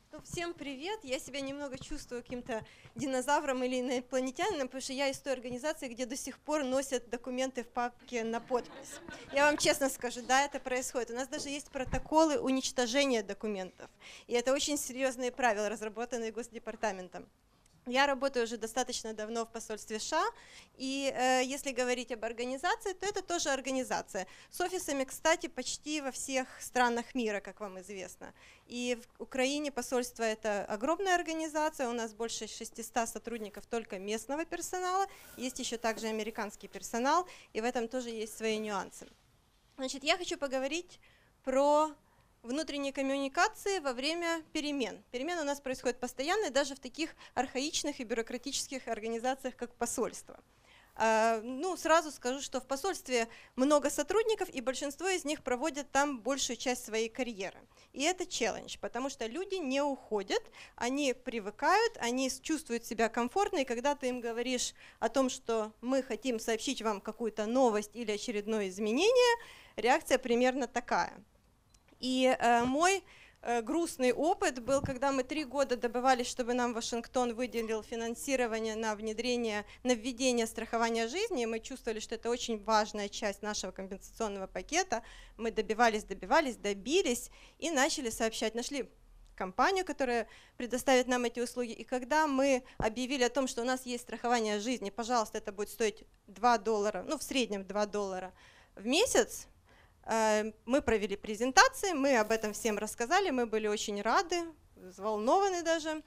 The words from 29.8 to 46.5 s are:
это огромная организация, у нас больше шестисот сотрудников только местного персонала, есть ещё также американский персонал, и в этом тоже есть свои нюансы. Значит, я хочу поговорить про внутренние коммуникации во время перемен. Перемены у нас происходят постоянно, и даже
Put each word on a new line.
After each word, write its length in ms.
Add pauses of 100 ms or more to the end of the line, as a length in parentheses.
это 400
огромная 520
организация, 720
у 40
нас 200
больше 340
шестисот 600
сотрудников 560
только 340
местного 460
персонала, 600 (300)
есть 240
ещё 180
также 300
американский 640
персонал, 580 (240)
и 80
в 60
этом 240
тоже 220
есть 260
свои 220
нюансы. 480 (680)
Значит, 300
я 120
хочу 200
поговорить 640 (420)
про 480 (540)
внутренние 460
коммуникации 880
во 140
время 480 (100)
перемен. 500 (100)
Перемены 320
у 20
нас 160
происходят 360
постоянно, 500
и 20
даже 260